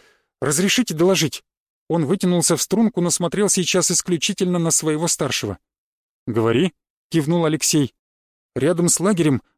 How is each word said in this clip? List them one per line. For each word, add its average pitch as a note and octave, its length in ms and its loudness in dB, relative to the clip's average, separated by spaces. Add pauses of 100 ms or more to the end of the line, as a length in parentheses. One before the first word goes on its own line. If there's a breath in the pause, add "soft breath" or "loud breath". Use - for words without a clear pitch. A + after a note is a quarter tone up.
(400 soft breath)
«Разрешите E3+ 540 0
доложить?» D#3+ 500 0 (440)
Он E3 160 0
вытянулся F3 520 0
в - 60 -4
струнку, G#3 380 0
но F3 100 0
смотрел F3+ 380 -2
сейчас F3+ 420 0
исключительно F3+ 680 -2
на E3 120 0
своего D#3 380 0
старшего. A2+ 500 -4 (680)
«Говори», — A#2+ 480 2 (360)
кивнул E3 340 0
Алексей. D3+ 500 0 (600)
«Рядом E3 340 0
с - 120 0
лагерем E3 420 2 (160)